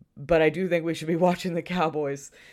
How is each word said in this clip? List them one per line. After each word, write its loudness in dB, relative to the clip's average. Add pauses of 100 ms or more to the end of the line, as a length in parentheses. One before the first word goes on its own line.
(180)
but 2
I 6
do -2
think 0
we -2
should -8
be 0
<laughs> 4
watching 0
the -4
Cowboys. -4 (220)